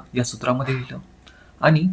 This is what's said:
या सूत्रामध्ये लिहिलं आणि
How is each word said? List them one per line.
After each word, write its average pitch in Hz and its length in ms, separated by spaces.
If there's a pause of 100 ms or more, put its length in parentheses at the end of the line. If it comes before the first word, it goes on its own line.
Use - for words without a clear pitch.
(160)
या 123 80
सूत्रामध्ये 127 520
लिहिलं 127 220 (640)
आणि 156 200 (120)